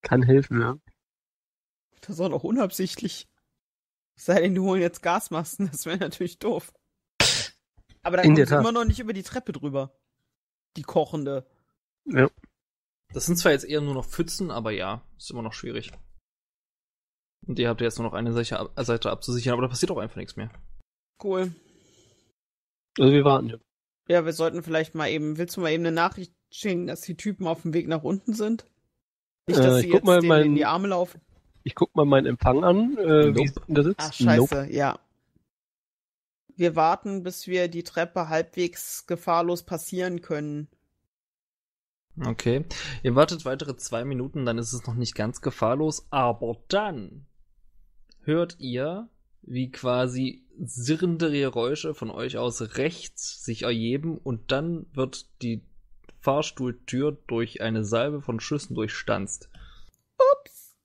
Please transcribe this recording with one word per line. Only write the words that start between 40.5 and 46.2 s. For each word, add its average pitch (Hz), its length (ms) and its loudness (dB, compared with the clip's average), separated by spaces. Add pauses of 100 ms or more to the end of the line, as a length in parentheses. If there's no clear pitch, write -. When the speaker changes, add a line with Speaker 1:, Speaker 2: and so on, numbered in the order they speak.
Speaker 3:
Okay. 120 400 -2 (360)
Ihr 123 120 2
wartet 156 320 2
weitere 139 300 -6
zwei 117 280 -8
Minuten, 135 400 -6
dann 117 140 -2
ist 117 160 -6
es 120 120 -10
noch 117 80 -6
nicht 120 200 -4
ganz 110 260 -4
gefahrlos, 139 720 -2
aber 120 580 -2